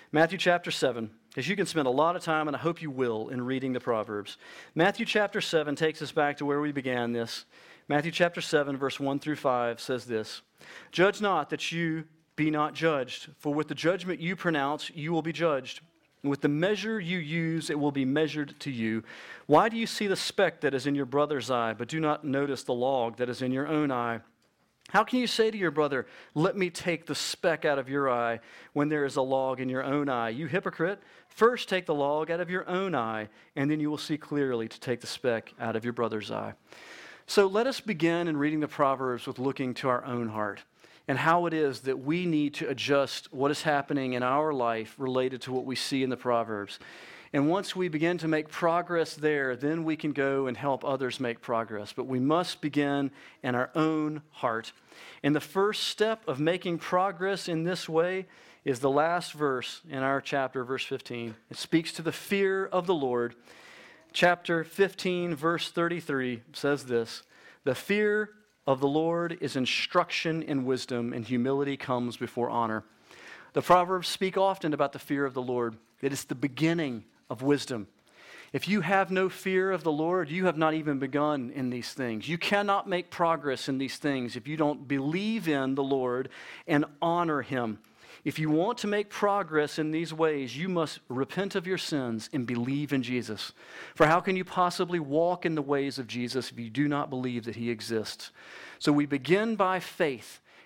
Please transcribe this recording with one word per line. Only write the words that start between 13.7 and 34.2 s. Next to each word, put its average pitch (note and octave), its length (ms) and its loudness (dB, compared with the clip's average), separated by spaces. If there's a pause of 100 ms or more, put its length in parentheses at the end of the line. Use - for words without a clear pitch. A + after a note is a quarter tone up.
judgment F3 440 0
you F3 160 -2
pronounce, D3+ 540 0
you D3+ 240 -6
will D#3+ 80 2
be D#3+ 100 -4
judged. D3 500 -2 (420)
And C#3+ 80 0
with C#3 100 -2
the D3 80 4
measure G3+ 500 0
you F3+ 200 -2
use, D#3+ 500 -2
it D3 100 0
will C#3+ 120 2
be C#3 120 0
measured D3 580 0
to C#3+ 100 -6
you. A2+ 320 -2 (420)
Why E3+ 240 8
do A3+ 80 -4
you A3+ 80 0
see - 220 -2
the F#3+ 80 2
speck - 460 0
that C3+ 120 2
is C3 140 0
in C#3+ 80 2
your C#3 100 0
brother's C#3 460 0
eye, A#2 220 2
but A#2 140 -6
do D#3+ 120 -4
not D3+ 260 0
notice C#3 380 -2
the C3 100 -2
log A#2+ 440 0
that B2 120 0
is B2 140 -4
in B2+ 80 0
your C#3 160 -2
own D3+ 240 0
eye? A#2 300 -2 (680)
How G#3 120 6
can B3+ 160 0
you A#3+ 80 0
say A3 240 2
to A3 60 -10
your F3+ 120 2
brother, C#3+ 380 0 (260)
'Let F3 240 2
me F3+ 140 0
take E3+ 340 -2
the D3+ 80 -4
speck - 500 0
out D3 140 4
of B2+ 100 -4
your C#3 220 2
eye,' A#2 300 0 (340)
when D3 160 2
there D3 160 2
is C3+ 120 -2
a C#3 40 4
log C3 380 0
in B2+ 100 -2
your C3 140 -2
own C#3 260 0
eye? A#2 200 0
You C#3 180 -6
hypocrite, F#3 520 -2 (280)
first - 420 2
take F#3 160 0
the E3 80 0
log D3+ 380 2
out E3+ 80 0
of F3 100 -4
your F#3 180 -4
own F3+ 280 0
eye, A2 340 -2 (260)
and C#3+ 140 0
then D#3 100 0
you D3+ 120 0
will D3 80 -4
see D3+ 180 -4
clearly C3 500 -2